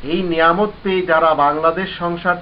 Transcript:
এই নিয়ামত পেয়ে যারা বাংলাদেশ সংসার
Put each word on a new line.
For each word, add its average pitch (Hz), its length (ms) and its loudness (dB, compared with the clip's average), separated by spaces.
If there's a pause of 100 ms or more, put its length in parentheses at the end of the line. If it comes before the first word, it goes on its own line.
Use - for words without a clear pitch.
এই 165 200 -2
নিয়ামত 170 560 2
পেয়ে 185 300 -2
যারা 160 260 4
বাংলাদেশ 160 520 0 (100)
সংসার 175 440 -2